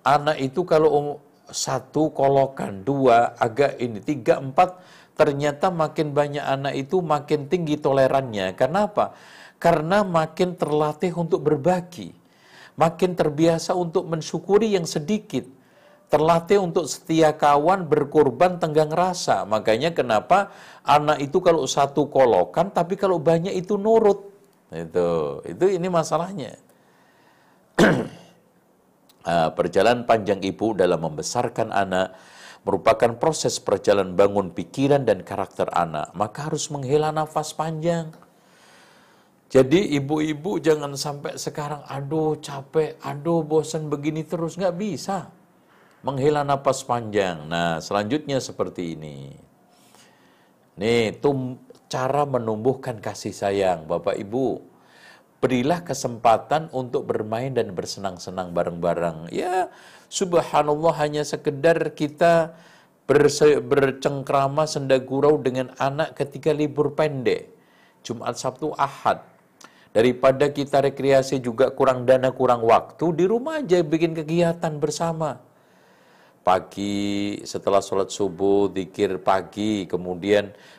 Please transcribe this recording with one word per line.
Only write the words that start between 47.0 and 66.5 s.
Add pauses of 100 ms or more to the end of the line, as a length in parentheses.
Nah,
selanjutnya
seperti
ini. (1400)
Nih,
tum-, (240)
cara
menumbuhkan
kasih
sayang,
Bapak
Ibu. (680)
Berilah
kesempatan
untuk
bermain
dan
bersenang-senang
bareng-bareng.
Ya, (320)
subhanallah,
hanya
sekedar
kita (560)
berse-,
bercengkrama,
senda
gurau
dengan
anak
ketika